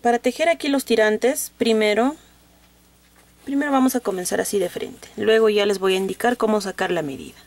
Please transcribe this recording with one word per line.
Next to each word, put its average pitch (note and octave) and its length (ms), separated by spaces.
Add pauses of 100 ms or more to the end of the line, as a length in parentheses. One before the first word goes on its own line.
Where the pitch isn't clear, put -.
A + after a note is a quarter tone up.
Para A#3+ 180
tejer D#4 300
aquí - 180
los C#4 180
tirantes, A3 720
primero, A3 580 (1300)
primero C#4 260
vamos C4 240
a B3 40
comenzar F#3+ 420
así G3 180
de F3+ 100
frente. - 460
Luego A3 340
ya G#3 160
les G3 140
voy F#3+ 140
a F#3 40
indicar G3 400
cómo G#3+ 240
sacar F#3 300
la E3+ 100
medida. - 460